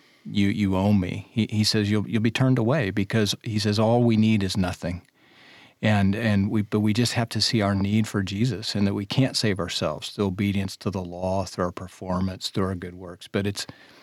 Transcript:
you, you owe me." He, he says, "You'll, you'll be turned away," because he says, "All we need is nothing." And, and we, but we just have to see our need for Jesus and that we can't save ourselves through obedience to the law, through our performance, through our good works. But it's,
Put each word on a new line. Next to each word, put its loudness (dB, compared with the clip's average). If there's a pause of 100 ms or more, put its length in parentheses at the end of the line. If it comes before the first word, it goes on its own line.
(260)
you, 0
you 0
owe 4
me." 0
He, -2
he 2
says, 2
"You'll, 0
you'll -2
be 2
turned 4
away," 0
because 0 (100)
he -2
says, 0
"All 4
we 4
need 4
is -4
nothing." -2 (800)
And, 4
and 2
we, 2
but 0
we 2
just 2
have 0
to -4
see 2
our 2
need 2
for -2
Jesus -2
and 2
that 2
we -4
can't 0
save 0
ourselves -4
through -2
obedience -2
to -4
the -4
law, -2
through -4
our 0
performance, -4
through -2
our -2
good -10
works. -16
But -2
it's, -6 (380)